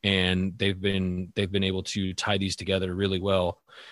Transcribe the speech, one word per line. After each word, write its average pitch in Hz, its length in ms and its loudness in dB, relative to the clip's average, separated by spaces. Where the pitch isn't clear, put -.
and 92 560 2
they've 98 200 0
been, 92 560 0
they've 98 160 0
been 95 140 0
able 95 200 0
to 95 280 -2
tie 101 260 0
these 98 180 -2
together 92 380 0
really 95 260 0
well. 92 420 0